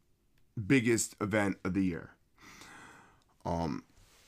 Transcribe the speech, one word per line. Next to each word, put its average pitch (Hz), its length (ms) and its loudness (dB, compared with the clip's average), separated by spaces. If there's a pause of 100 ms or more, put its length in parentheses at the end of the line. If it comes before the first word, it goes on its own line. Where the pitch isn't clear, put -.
(680)
biggest 117 540 2
event 101 440 0
of 92 100 -2
the 98 80 2
year. 85 280 -2 (1300)
Um, 85 400 -4 (440)